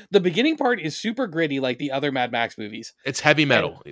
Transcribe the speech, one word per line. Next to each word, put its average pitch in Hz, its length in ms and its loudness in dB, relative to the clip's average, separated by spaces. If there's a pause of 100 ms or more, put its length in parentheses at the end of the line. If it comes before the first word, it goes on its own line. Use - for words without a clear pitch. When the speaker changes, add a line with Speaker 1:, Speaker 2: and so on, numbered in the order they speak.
(120)
Speaker 1:
the 202 80 6
beginning 220 380 2
part 240 240 0
is 156 140 -4
super 233 300 -4
gritty, 156 360 -2
like 127 180 -2
the 147 120 -6
other 139 200 -2
Mad 123 220 -2
Max 117 240 -2
movies. 113 360 -12 (120)
Speaker 2:
It's 139 160 -4
heavy 151 220 4
Speaker 1:
And 139 60 2
Speaker 2:
metal, 104 320 0 (100)